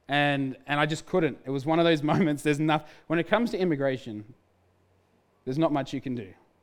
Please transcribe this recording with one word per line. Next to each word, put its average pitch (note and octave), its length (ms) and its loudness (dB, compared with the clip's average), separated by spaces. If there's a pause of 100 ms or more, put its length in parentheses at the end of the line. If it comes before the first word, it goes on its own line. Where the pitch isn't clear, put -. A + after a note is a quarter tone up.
And, C#3 480 0 (100)
and C#3+ 120 -2
I D3+ 80 2
just D#3 200 -8
couldn't. D#3+ 400 0
It C3 40 -6
was C3+ 140 -4
one D#3+ 140 2
of E3 60 4
those D#3+ 180 4
<laughs> D3+ 100 0
moments, D3 300 2
there's D3+ 180 0
noth-, D#3 240 0 (220)
when D#3+ 120 0
it E3 100 -2
comes A3 240 2
to G3+ 60 -4
immigration, C3+ 680 -2 (1200)
there's C3 140 -4
not D#3+ 140 2
much C#3 220 -2
you C3 60 -6
can B2+ 140 -6
do G#2 140 -10 (340)